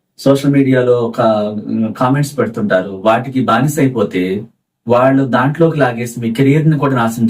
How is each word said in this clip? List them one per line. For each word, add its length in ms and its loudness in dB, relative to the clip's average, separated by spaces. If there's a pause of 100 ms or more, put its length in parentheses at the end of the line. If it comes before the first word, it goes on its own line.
(200)
సోషల్ 320 2
మీడియాలో 420 4
ఒక, 280 -2
ఉమ్, 720 -2
కామెంట్స్ 440 -2
పెడుతుంటారు, 520 -2
వాటికి 560 -2
బానిస 340 0
అయిపోతే 640 -2 (460)
వాళ్ళు 380 4
దాంట్లోకి 540 0
లాగేసి 400 -4
మీ 140 -2
కెరీర్ 360 2
ని 80 2
కూడా 180 0
నాశనం 340 0